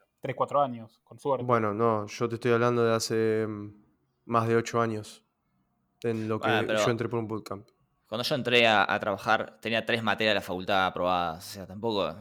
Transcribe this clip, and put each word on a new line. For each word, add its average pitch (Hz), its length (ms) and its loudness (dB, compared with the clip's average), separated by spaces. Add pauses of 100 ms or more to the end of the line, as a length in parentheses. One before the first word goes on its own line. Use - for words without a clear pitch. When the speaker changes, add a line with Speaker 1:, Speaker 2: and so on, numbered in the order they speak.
(200)
Speaker 1:
tres, 131 140 -6
cuatro 135 260 0
años, 120 440 -4
con 117 160 -20
suerte. 131 240 -2
Speaker 2:
Bueno, 113 300 4
no, 110 340 2
yo 120 200 -4
te 113 80 -6
estoy 123 160 0
hablando 120 320 2
de 113 100 4
hace, 110 520 0
mm, 104 380 -10 (400)
más 117 240 0
de 117 80 4
ocho 117 240 0
años 110 440 -6 (760)
en 113 260 -2
lo 110 120 -2
que 135 100 -2
Speaker 3:
Ah, 107 160 2
pero 107 180 2
Speaker 2:
yo 123 60 2
entré 113 180 -2
por 117 120 -4
un 110 80 -4
bootcamp. 101 400 -10 (400)
Speaker 3:
cuando 120 160 -4
yo 156 100 -2
entré 120 320 4
a, 107 260 6
a 104 60 2
trabajar, 107 640 -2
tenía 110 260 -2
tres 113 160 0
materias 107 300 2
de 101 40 2
la 95 60 -2
facultad 92 440 0
aprobadas. 90 640 -2
O - 20 -14
sea, 95 160 -12
tampoco 98 520 -2